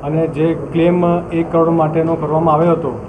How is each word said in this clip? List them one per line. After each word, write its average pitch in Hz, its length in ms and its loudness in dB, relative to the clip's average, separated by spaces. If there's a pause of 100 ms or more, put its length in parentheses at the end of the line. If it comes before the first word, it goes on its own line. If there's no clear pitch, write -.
અને 156 240 -2
જે 151 260 0 (200)
ક્લેમ 175 320 2 (260)
એક 165 200 -2
કરોડ 165 180 2
માટેનો 165 460 0
કરવામાં 156 380 0
આવ્યો 165 180 2
હતો 139 380 -4